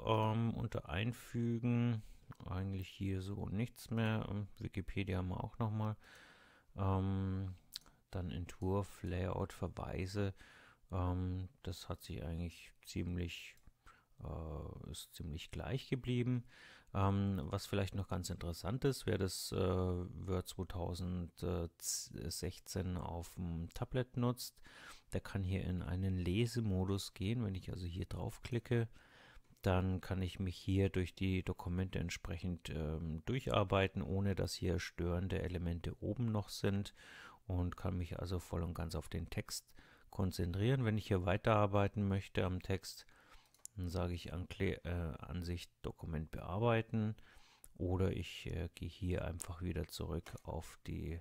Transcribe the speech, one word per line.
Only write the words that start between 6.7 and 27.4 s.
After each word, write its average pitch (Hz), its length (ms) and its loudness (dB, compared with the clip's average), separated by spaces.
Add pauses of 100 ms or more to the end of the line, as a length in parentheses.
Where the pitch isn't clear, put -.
Ähm, 95 800 2 (560)
dann 90 180 -2
Entwurf, 92 720 -2
Layout, 92 520 0
Verweise. 95 840 -2 (560)
Ähm, 90 580 0 (140)
das - 260 -8
hat 95 140 -6
sich - 200 -6
eigentlich 82 480 -6 (140)
ziemlich, 87 680 -4 (680)
äh, 80 680 -6
ist - 240 -12
ziemlich 80 340 -6
gleich - 400 -4
geblieben. 123 560 0 (500)
Ähm, 98 500 4
was 98 200 -2
vielleicht 98 300 0
noch 98 140 -2
ganz 90 200 -2
interessant 87 560 -2
ist, 135 220 2
wer 104 100 4
das, - 340 0
äh, - 60 0
Word 92 880 2
zweitausendsechzehn 87 2500 -2
auf 85 360 -4
dem 85 400 -2
Tablet - 440 -2
nutzt, 123 440 0 (520)
der 95 80 2
kann 95 220 -2
hier 92 200 2
in 90 180 0
einen 92 380 2
Lesemodus 98 960 2
gehen. 113 280 0